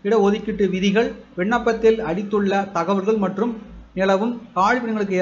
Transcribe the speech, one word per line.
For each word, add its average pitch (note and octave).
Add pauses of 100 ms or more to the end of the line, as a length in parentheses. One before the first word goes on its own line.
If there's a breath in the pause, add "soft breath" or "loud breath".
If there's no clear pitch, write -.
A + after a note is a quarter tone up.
இடஒதுக்கீட்டு G#3
விதிகள், G3 (260)
விண்ணப்பத்தில் A3+
அளித்துள்ள G3 (100)
தகவல்கள் F#3+
மற்றும் G#3+ (400)
நிலவும் G3 (220)
காலிப்பிடங்களுக்கு G#3+